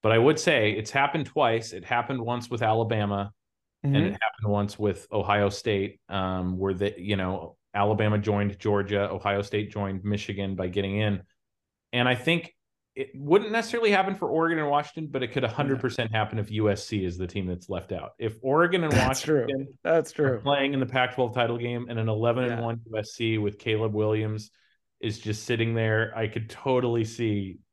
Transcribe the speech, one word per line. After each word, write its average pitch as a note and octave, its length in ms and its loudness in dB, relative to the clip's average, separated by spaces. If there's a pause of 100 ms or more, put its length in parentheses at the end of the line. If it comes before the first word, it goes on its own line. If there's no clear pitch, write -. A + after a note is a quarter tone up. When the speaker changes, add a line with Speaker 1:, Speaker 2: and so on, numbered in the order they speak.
Speaker 1:
But A2 100 4
I A#2 60 6
would D3+ 200 6
say A2+ 340 4
it's G#2+ 180 -6
happened C#3+ 340 0
twice. A2+ 480 0
It F2+ 100 -12
happened A#2+ 380 -2
once A#2 300 -4
with A2+ 100 -4
Alabama, G#2+ 720 0 (500)
and C#3+ 140 2
it - 40 6
Speaker 2:
Mm-hmm. G2+ 120 2
Speaker 1:
happened G#2+ 400 -2
once G2+ 260 -2
with G2+ 320 -2
Ohio G2+ 380 2
State, G2+ 500 -2 (120)
um, F#2 480 -2
where G2 160 0
the, G2+ 240 -2
you G2+ 180 -2
know, F#2 400 -4 (160)
Alabama G#2 460 2
joined G2+ 400 0
Georgia, G2+ 520 0
Ohio G2 300 -2
State G#2 320 -4
joined G2 320 -4
Michigan G2 520 -4
by F#2 120 -4
getting G2 300 -2
in. G#2 240 0 (720)
And B2 120 4
I B2 100 4
think E3 380 0 (400)
it - 200 -8
wouldn't F3+ 360 2
necessarily A3+ 400 0
happen G3 240 4
for F3+ 140 -4
Oregon D#3+ 300 2
and D3+ 100 -2
Washington, D3 420 -2
but C3 120 -2
it A#2+ 60 -2
could C3 140 -2
a A#2 60 2
hundred C3 320 0
percent A2+ 320 -2
happen A2 260 0
if G#2 120 -4
U G#2+ 200 2
S - 160 -2
C G#2 160 -2
is F2 140 -4
the F2+ 100 -6
team F#2 200 -6
that's F2+ 240 -8
left - 200 -6
out. E2+ 280 -8
If - 240 -4
Oregon E3+ 420 2
and D3+ 80 0
Speaker 2:
That's B2+ 300 2
true. D3+ 180 2
Speaker 1:
Washington C3+ 280 -4 (140)
Speaker 2:
That's D#3+ 300 2
Speaker 1:
are - 20 -20
Speaker 2:
true. C3 280 0
Speaker 1:
playing C#3 320 2
in C3+ 60 0
the B2+ 60 2
Pac-twelve B2 480 0
title A#2 220 2
game A#2+ 320 -4
and A#2 100 -4
an A2+ 120 0
eleven A#2 340 2
and A#2 180 -2
one A#2 220 -4
Speaker 2:
Yeah. A2+ 80 -14
Speaker 1:
U A2 60 -4
S G#2+ 160 -6
C A2 240 0
with G#2 200 -2
Caleb A2 360 0
Williams G#2+ 560 -2 (500)
is A2 180 -4
just G#2+ 260 -6
sitting A#2 300 0
there, A2 400 2
I A2+ 140 -2
could A2+ 220 -6
totally B2 540 0
see G#2 520 -4 (160)